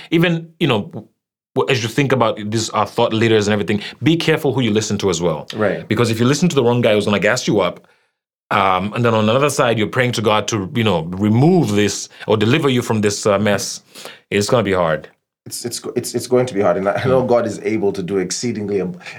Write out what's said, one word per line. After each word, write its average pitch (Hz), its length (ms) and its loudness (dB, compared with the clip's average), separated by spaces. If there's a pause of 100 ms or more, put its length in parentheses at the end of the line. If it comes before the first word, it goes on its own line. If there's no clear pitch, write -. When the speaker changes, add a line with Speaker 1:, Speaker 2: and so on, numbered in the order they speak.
(120)
Speaker 1:
even, 165 380 0 (100)
you 165 80 0
know, 117 140 2
w-, 120 260 -12 (480)
w-, 135 180 0
as 117 100 0
you 120 40 -4
think 135 240 0
about 113 260 0 (140)
these, 107 220 -2
uh, 104 120 2
thought 113 280 0
leaders 110 340 2
and 104 60 2
everything, 101 280 -2 (220)
be 160 140 4
careful 156 360 0
who 120 80 -2
you 113 100 0
listen 107 260 0
to 98 120 0
as 82 120 -2
well. 78 340 -2
Speaker 2:
Right. 95 320 -2
Speaker 1:
Because 110 240 2
if 107 80 -4
you 120 60 4
listen 151 240 2
to 139 60 -2
the 135 80 4
wrong 120 180 2
guy 113 140 4
who's 104 100 2
gonna 101 140 0
gas 107 280 0
you 101 140 2
up, 87 260 -4 (640)
um, 95 440 0
and 120 100 0
then 117 80 2
on 107 160 2
another 139 220 2
side, 123 260 0
you're 110 100 0
praying 123 260 -2
to 120 80 -4
God 107 280 0
to, 98 260 -4
you 117 80 0
know, 90 280 0
remove 110 640 2
this 101 340 -2 (180)
or 107 80 4
deliver 120 320 2
you 123 140 0
from 113 200 -2
this, 101 240 -2
uh, 101 140 2
mess, 101 420 -2 (500)
it's 101 180 0
gonna 120 140 2
be 98 100 0
hard. 82 340 0 (380)
Speaker 2:
It's, - 200 -12
it's, - 160 -8 (140)
it's, - 180 -6
it's - 140 -4
going 123 200 2
to 123 60 -10
be 98 80 -2
hard. 90 160 2
And 95 100 -2
I, 101 60 0
I - 140 -4
know 131 180 2
God 113 220 2
is 98 160 -8
able 101 300 0
to 95 100 -6
do 98 140 -2
exceedingly 101 640 -4
ab-, - 180 -6 (200)